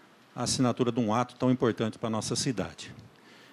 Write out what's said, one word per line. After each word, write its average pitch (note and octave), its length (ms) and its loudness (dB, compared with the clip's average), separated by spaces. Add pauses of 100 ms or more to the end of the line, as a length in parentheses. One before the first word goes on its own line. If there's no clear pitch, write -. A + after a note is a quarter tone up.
(340)
a B2+ 80 -6
assinatura A#2+ 500 2
de A#2+ 80 0
um G#2+ 140 2
ato A#2+ 220 0
tão B2+ 140 2
importante A#2 480 2
para A#2+ 100 -4
a - 20 -2
nossa A2 260 -2
cidade. G2 560 -4 (600)